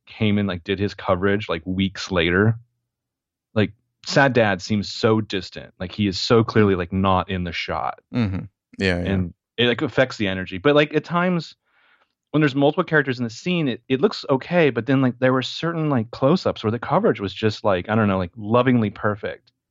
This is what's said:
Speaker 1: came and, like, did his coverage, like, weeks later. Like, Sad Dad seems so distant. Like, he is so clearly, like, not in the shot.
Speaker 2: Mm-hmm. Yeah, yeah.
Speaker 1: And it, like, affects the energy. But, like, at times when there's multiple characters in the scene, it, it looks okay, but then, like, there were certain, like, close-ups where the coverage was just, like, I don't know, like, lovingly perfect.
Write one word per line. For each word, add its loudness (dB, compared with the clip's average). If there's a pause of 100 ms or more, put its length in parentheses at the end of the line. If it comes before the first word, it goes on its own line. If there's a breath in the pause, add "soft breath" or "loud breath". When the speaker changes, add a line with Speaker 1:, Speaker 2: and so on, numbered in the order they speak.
Speaker 1:
came 0
and, 0
like, -6
did -2
his -2
coverage, 0
like, -4
weeks -2
later. 2 (960)
Like, 0 (320)
Sad 2
Dad 2
seems -4
so 2
distant. -10
Like, -10
he -2
is -2
so 4
clearly, 2
like, -6
not 0
in -4
the -6
shot. -6 (140)
Speaker 2:
Mm-hmm. -2 (340)
Yeah, 0
yeah. -2
Speaker 1:
And -2 (220)
it, 2
like, 0
affects 0
the -2
energy. -6
But, 2
like, 2
at 0
times -2 (760)
when 4
there's 2
multiple 2
characters 0
in -4
the -6
scene, -2
it, -6
it 0
looks -2
okay, 2
but -2
then, 2
like, 0
there 2
were 2
certain, -4
like, -2
close-ups 0
where 0
the -4
coverage 0
was -4
just, -4
like, 0
I 0
don't 2
know, 0
like, -4
lovingly 2
perfect. -6 (180)